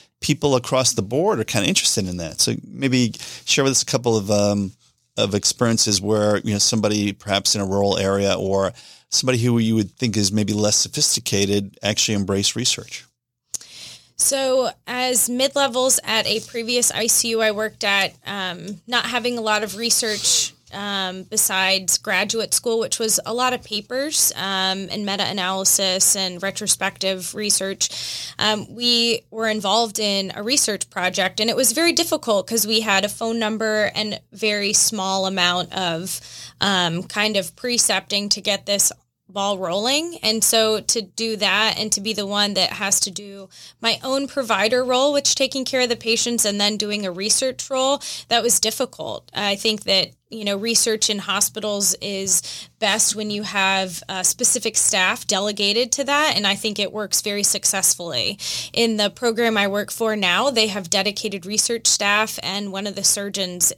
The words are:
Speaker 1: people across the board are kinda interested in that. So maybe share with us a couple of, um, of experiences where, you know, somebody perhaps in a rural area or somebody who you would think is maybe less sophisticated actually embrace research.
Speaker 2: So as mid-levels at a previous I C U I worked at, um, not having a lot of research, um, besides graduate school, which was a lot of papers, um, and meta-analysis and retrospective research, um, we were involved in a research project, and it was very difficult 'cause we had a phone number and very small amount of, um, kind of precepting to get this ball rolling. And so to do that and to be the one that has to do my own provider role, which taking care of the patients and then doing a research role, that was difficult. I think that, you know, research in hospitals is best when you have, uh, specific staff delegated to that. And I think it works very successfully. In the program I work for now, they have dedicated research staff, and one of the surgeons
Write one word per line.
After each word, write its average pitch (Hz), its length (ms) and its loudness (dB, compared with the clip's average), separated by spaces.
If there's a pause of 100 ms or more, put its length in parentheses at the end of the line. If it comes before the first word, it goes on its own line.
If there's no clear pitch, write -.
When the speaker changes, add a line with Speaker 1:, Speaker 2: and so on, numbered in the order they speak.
(220)
Speaker 1:
people 143 340 2
across 127 380 2
the 113 80 0
board 147 360 0
are 214 60 0
kinda 101 240 0
interested 107 400 2
in 90 80 -4
that. 82 240 -6
So 117 140 2 (120)
maybe 123 460 2 (320)
share - 180 2
with 135 100 4
us 127 100 2
a - 40 -2
couple 120 300 2
of, 104 140 0
um, 101 420 2 (460)
of 104 160 2
experiences 110 640 2
where, 104 380 2
you - 140 -2
know, 101 60 0
somebody 104 540 2
perhaps 98 420 0
in 104 60 0
a 98 60 0
rural 98 320 2
area 98 400 2
or 95 340 2 (380)
somebody 127 260 2
who 117 220 2
you 113 160 4
would 107 240 2
think 110 180 0
is 101 160 2
maybe 107 220 2
less 104 220 2
sophisticated 101 1040 0
actually 107 320 0
embrace 98 420 0
research. - 480 -4 (1120)
Speaker 2:
So 262 540 2 (160)
as 254 420 0
mid-levels 262 760 2
at 220 220 2
a 214 140 0
previous 233 500 0
I 226 180 -2
C 233 220 2
U 226 120 2
I 220 80 4
worked 214 340 -4
at, 196 300 2 (120)
um, 185 600 -8
not 240 180 0
having 240 320 -2
a 226 60 -4
lot 214 200 2
of 190 140 -6
research, 220 760 0 (180)
um, 190 520 -6
besides 190 760 0
graduate 208 540 -2
school, 226 280 0
which 208 180 -2
was 220 260 0
a - 80 -6
lot 254 200 0
of 247 100 -6
papers, 254 720 -2
um, 190 560 -2
and 202 160 -6
meta-analysis 190 1080 0
and 180 260 -4
retrospective 190 920 -2
research, - 1080 -4
um, 214 340 0
we 233 560 0
were 226 180 -2
involved 214 520 0
in 196 340 -2
a - 80 -10
research 226 480 0
project, 185 480 -2
and 214 100 2
it 233 60 0
was 262 180 2
very 330 200 2
difficult 247 560 0
'cause 220 180 0
we 220 140 2
had 202 240 2
a 208 40 -2
phone 226 300 -4
number 214 560 0
and 208 260 -4 (120)
very 208 400 -2
small 190 540 0
amount 180 460 0
of, 175 480 -4 (400)
um, 180 440 2
kind 208 320 -2
of 190 180 -4
precepting 208 760 0
to 202 100 0
get 196 260 -2
this 202 240 2 (360)
ball 196 320 -2
rolling. 247 640 -2
And 220 220 0
so 220 360 4
to - 220 0
do 220 340 -4
that 202 420 2
and 214 140 -2
to 202 80 0
be 214 120 -4
the 202 140 -4
one 202 280 0
that 185 200 0
has 196 260 0
to 202 100 -2
do 196 380 -14 (320)
my 226 240 0
own 269 240 0
provider 233 560 2
role, 254 280 2
which 277 220 2
taking 269 300 0
care 254 160 0
of 247 80 2
the 226 80 0
patients 233 480 0
and 202 160 0
then 208 160 2
doing 208 300 -4
a 185 40 -4
research 220 600 -2
role, 269 320 2 (260)
that 233 140 2
was - 180 2
difficult. - 760 -4
I 202 220 -2
think 214 280 -2
that, 190 260 0 (200)
you 220 140 -10
know, 202 120 -2
research 220 540 0
in 208 100 -2
hospitals 202 800 -2
is 196 420 -2 (360)
best 208 380 2
when 214 140 -6
you 208 140 -4
have, 190 640 0
uh, 190 140 -6
specific 233 540 0
staff 196 500 2
delegated 208 640 0
to 277 120 0
that. 294 320 2
And 208 100 0
I 196 80 4
think 208 240 -4
it 202 140 -2
works 208 300 -2
very 202 200 -2
successfully. 175 960 0 (340)
In 226 260 2
the 208 120 2
program 226 460 0
I 202 100 2
work 202 240 -2
for 220 240 -2
now, 202 360 2
they 220 180 2
have 190 220 -6
dedicated 196 560 0
research 226 420 0
staff, 208 540 2
and 202 280 -4
one 196 160 -6
of 202 80 -8
the 196 100 -8
surgeons 190 720 0